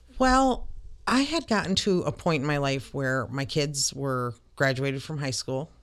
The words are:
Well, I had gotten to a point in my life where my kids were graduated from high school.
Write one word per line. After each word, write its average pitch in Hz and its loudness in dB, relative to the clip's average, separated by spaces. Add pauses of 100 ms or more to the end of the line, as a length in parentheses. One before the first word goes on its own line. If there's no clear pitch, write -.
(200)
Well, 262 4 (400)
I 247 4
had 302 -2
gotten 190 0
to 185 2
a 147 -2
point 160 0
in 143 -2
my 147 0
life 139 -2
where 131 0
my 135 -4
kids 143 0
were 127 -2 (220)
graduated 135 0
from 156 -8
high 139 -4
school. 131 -4 (120)